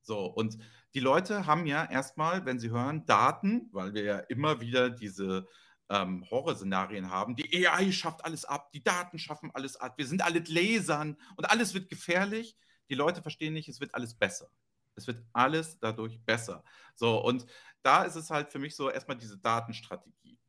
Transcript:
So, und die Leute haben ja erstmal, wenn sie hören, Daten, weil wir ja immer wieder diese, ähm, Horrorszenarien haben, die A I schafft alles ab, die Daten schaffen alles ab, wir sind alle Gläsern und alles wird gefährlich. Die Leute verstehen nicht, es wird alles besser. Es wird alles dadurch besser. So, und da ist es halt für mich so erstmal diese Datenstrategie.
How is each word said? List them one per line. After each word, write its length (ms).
So, 240
und 320
die 60
Leute 460
haben 200
ja 200
erstmal, 600
wenn 140
sie 100
hören, 360
Daten, 680
weil 220
wir 100
ja 160
immer 420
wieder 280
diese, 580
ähm, 400
Horrorszenarien 800
haben, 260
die 320
A 140
I 120
schafft 320
alles 200
ab, 260
die 120
Daten 360
schaffen 340
alles 240
ab, 200
wir 100
sind 160
alle 180
Gläsern 760
und 140
alles 240
wird 160
gefährlich. 680
Die 60
Leute 260
verstehen 320
nicht, 160
es 100
wird 160
alles 200
besser. 340
Es 120
wird 260
alles 460
dadurch 440
besser. 400
So, 280
und 220
da 220
ist 120
es 140
halt 220
für 80
mich 160
so 140
erstmal 280
diese 200
Datenstrategie. 1120